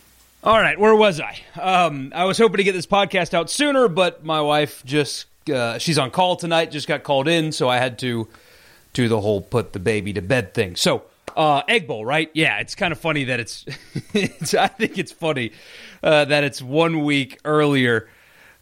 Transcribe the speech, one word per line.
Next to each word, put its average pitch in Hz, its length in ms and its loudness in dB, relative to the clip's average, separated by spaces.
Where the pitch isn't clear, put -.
All 220 160 4
right, 165 220 2
where 220 160 6
was 208 240 4
I? 113 180 -10
Um, 165 540 0
I 175 80 -2
was 190 140 0
hoping 214 200 4
to 202 60 2
get 196 80 2
this 180 140 -4
podcast 196 480 0
out 170 160 0
sooner, 269 400 2
but 170 340 0
my 156 160 -2
wife 147 460 0
just, 139 400 -2
uh, 120 300 0
she's 156 180 0
on 131 140 -2
call 180 260 2
tonight, 165 340 0
just 143 160 -8
got 147 160 -4
called 135 240 0
in, 160 240 2
so 147 160 -2
I 123 100 2
had 123 220 -2
to 117 280 -4
do 120 160 2
the 110 100 2
whole 101 220 0
put - 320 -4
the 101 60 -8
baby 104 340 -2
to 98 80 -4
bed 104 320 -4
thing. 95 240 -4
So, 143 260 0
uh, 151 320 2
Egg 208 200 0
Bowl, 110 180 -8
right? 156 280 -2
Yeah, 135 260 0
it's - 140 -10
kinda 175 220 -4
funny 151 300 -4
that 120 160 -4
it's, - 240 -12
<laughs> - 240 -12
it's, 185 400 -4
I 190 140 2
think - 300 -4
it's 175 140 -6
funny, 139 400 -4
uh, 151 220 4
that 147 220 2
it's 139 160 -6
one 156 420 0
week 143 400 -2
earlier. 139 680 2